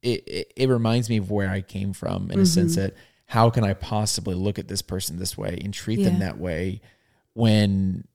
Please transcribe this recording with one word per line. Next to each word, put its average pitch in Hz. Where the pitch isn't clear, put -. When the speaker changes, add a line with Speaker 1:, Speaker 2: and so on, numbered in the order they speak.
Speaker 1:
it, 120
it, -
it 131
reminds 117
me 117
of 95
where 101
I 95
came 98
from 92
in -
a -
sense 165
Speaker 2:
Mm-hmm. 127
Speaker 1:
that 98
how 117
can 117
I 98
possibly 104
look 98
at -
this 98
person 92
this 92
way 98
and 101
treat 107
them 90
Speaker 2:
Yeah. 90
Speaker 1:
that 92
way 90
when 101